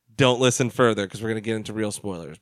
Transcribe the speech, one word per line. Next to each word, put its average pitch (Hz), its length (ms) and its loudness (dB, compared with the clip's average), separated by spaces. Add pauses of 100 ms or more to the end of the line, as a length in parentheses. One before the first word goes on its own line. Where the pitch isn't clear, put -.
(160)
don't 127 240 4
listen 123 300 2
further 107 380 2
'cause 101 140 -14
we're 113 80 -4
gonna 110 120 -4
get 113 140 -4
into 110 180 -8
real 107 180 -4
spoilers. 82 500 -10